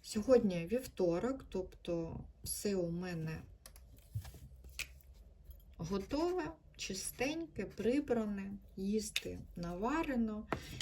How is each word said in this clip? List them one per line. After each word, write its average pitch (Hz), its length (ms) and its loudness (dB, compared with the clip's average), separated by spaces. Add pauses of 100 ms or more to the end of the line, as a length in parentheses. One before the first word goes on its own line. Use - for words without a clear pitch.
Сьогодні 208 680 6
вівторок, 233 760 2
тобто 165 680 -4 (240)
все - 320 0
у 170 160 2
мене 170 500 -2 (2250)
готове, 277 760 2 (260)
чистеньке, 262 880 -4
прибране, 214 840 2 (240)
їсти 196 640 0 (160)
наварено. 220 920 0 (340)